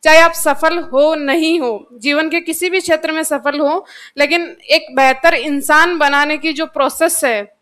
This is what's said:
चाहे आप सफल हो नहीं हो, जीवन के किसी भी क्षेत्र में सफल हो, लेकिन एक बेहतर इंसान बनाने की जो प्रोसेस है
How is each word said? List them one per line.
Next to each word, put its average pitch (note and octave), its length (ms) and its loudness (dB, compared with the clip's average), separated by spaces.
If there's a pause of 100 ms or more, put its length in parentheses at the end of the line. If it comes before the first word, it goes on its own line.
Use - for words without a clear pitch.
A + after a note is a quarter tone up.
चाहे D#4 160 6
आप E4 140 4
सफल D#4+ 500 -2
हो C#4+ 320 0
नहीं D#4+ 440 -2
हो, A#3+ 340 -6
जीवन C#4+ 360 -2
के E4 120 -2
किसी E4 280 -6
भी F#4 100 -2
क्षेत्र D#4+ 320 -2
में D#4+ 120 -4
सफल D4 360 -4
हो, D#4 260 -2 (320)
लेकिन D4+ 280 0 (240)
एक D4+ 260 0
बेहतर C4 380 4
इंसान D4+ 640 0
बनाने D4 400 0
की D#4 160 -4
जो D#4 140 -4
प्रोसेस D4+ 580 -2
है A3+ 160 0 (200)